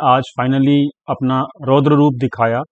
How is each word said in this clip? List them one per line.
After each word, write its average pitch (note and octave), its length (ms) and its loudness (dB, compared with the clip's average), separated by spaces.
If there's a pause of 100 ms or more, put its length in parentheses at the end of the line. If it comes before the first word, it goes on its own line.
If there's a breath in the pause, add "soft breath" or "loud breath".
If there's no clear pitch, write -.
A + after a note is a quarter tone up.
आज C3+ 200 2 (180)
finally C3+ 460 0 (220)
अपना C3 360 -2 (180)
रौद्र C#3 300 2
रूप D3 220 2
दिखाया A#2+ 580 -2